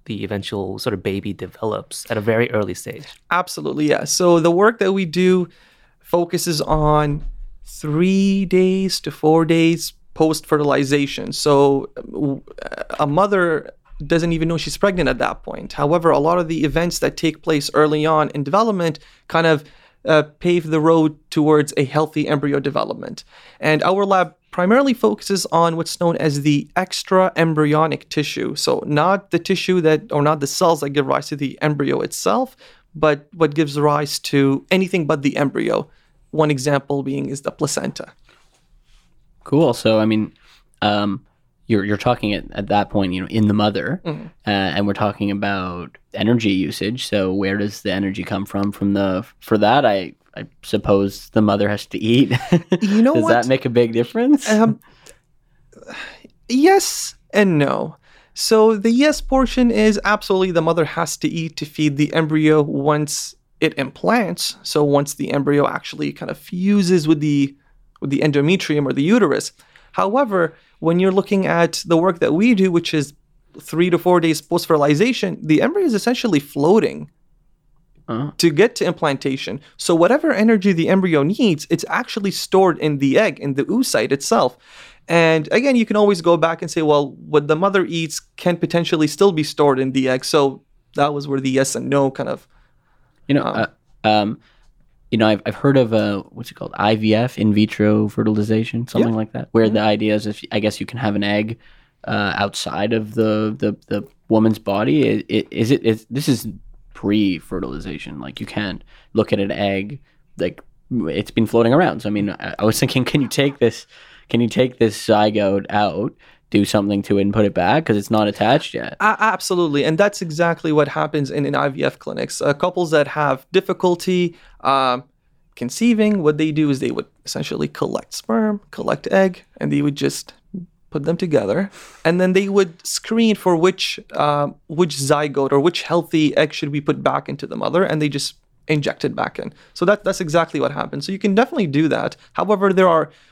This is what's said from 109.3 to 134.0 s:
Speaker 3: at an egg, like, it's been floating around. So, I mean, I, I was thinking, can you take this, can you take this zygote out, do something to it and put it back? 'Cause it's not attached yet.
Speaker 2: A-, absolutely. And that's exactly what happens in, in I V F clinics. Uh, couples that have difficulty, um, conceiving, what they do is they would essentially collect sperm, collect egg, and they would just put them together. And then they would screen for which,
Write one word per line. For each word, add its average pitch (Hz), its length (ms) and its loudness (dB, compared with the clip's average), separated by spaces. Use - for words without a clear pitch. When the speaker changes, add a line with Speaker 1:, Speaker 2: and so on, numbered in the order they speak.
Speaker 3:
at 101 80 0
an 98 100 -4
egg, 101 500 -4
like, 170 220 -4
it's 87 420 -4
been 117 140 0
floating 117 280 4
around. 165 280 0
So, 107 60 -6
I 104 40 -4
mean, 104 180 -2
I, - 300 -10
I 104 40 0
was 110 140 2
thinking, 127 260 0
can 147 160 0
you 123 80 -2
take 139 300 -2
this, - 280 0
can 117 120 0
you 120 80 2
take 127 300 -2
this 110 260 2
zygote 104 640 2
out, 104 460 -2
do 101 140 2
something 101 380 0
to 101 160 0
it 98 40 2
and 101 120 0
put 107 100 2
it 101 100 0
back? 107 300 2
'Cause 110 120 0
it's 101 140 -4
not 107 180 2
attached 107 440 0
yet. - 280 -10
Speaker 2:
A-, 214 180 2
absolutely. 175 640 0
And 160 140 0
that's 208 240 0
exactly 165 480 -2
what 151 160 2
happens 151 420 -2
in, 147 160 -4
in 139 120 -4
I 143 120 0
V 143 140 -6
F 135 160 -2
clinics. - 420 -8
Uh, 143 140 0
couples 175 380 -2
that 147 160 4
have 143 420 -4
difficulty, 180 840 0
um, 131 420 0
conceiving, 214 640 0
what 151 160 2
they 156 140 -2
do 151 180 2
is 131 80 0
they 120 140 -2
would - 140 -6
essentially - 420 -6
collect - 480 -6
sperm, 220 460 -2
collect - 380 -6
egg, 190 360 0
and 147 160 -4
they 143 100 0
would 143 140 -2
just - 380 -6
put 147 120 -6
them 165 140 -2
together. 147 520 -2
And 175 160 0
then 185 120 2
they 196 160 0
would 196 380 -2
screen 226 480 0
for 180 220 0
which, 180 420 0